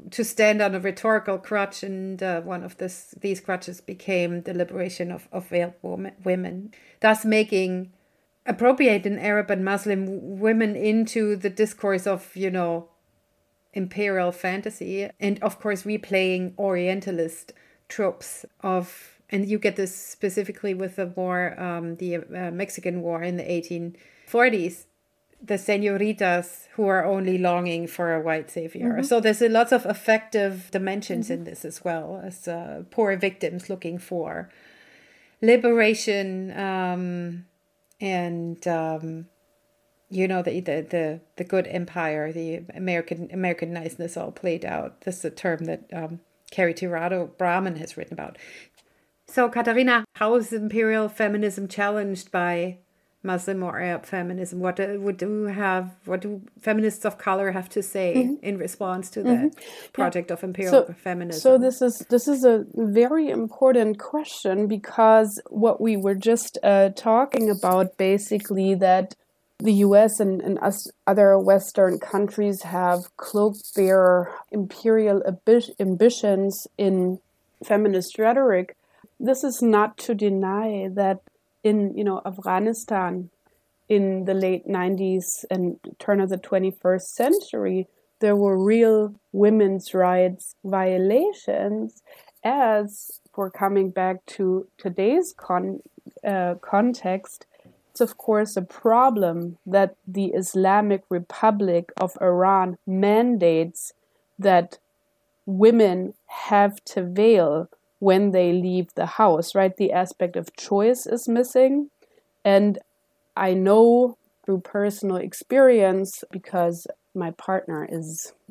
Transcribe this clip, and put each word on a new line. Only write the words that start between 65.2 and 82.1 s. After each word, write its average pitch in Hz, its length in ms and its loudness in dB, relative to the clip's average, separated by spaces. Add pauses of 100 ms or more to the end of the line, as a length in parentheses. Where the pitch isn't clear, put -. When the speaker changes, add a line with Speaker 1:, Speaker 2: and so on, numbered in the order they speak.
Speaker 2:
what 214 320 2
we 220 160 2
were 196 180 0
just, 226 460 0
uh, 196 280 6
talking 226 600 2
about, 185 480 0
basically, 196 800 0
that 185 400 2 (420)
the 220 140 2
U 202 240 6
S 214 240 6
and, 190 220 0
and - 180 -2
us, - 320 -2 (160)
other 196 320 8
Western 190 580 4
countries 202 680 -2
have 180 520 -2
cloaked - 600 -2
their 185 540 6 (220)
imperial 214 720 2
ambi-, 220 580 2
ambitions 196 880 2 (100)
in 185 420 0 (440)
feminist 208 560 0
rhetoric. 220 560 2 (420)
This 262 280 0
is 254 160 -2
not 214 380 4
to - 140 -4
deny 196 800 -2
that 190 300 0 (420)
in, 208 340 2
you 214 60 -2
know, 196 220 -2